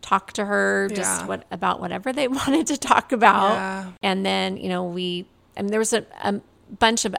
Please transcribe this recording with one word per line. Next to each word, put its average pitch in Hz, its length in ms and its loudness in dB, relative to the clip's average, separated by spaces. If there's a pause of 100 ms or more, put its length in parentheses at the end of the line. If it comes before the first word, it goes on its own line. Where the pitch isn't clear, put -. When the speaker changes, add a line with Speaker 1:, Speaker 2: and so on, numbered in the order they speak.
Speaker 1:
talk - 320 -2
to 214 120 -2
her, 196 440 2
just 190 320 -2
Speaker 2:
Yeah. 180 60 -6
Speaker 1:
what, 190 220 -6
about 185 300 -2
whatever 185 340 -6
they 269 140 0
<laughs> 262 120 -2
wanted 277 280 2
to 294 100 -2
talk - 340 2
about. 202 440 6
Speaker 2:
Yeah. 190 300 -4 (180)
Speaker 1:
And 190 200 0
then, 190 340 -2
you 185 120 -6
know, 180 140 -2
we, 180 420 -6 (300)
and 202 140 -4
there 214 100 2
was 220 140 2
a, 220 120 0 (180)
a 202 180 0 (380)
bunch 226 260 4
of 190 140 -4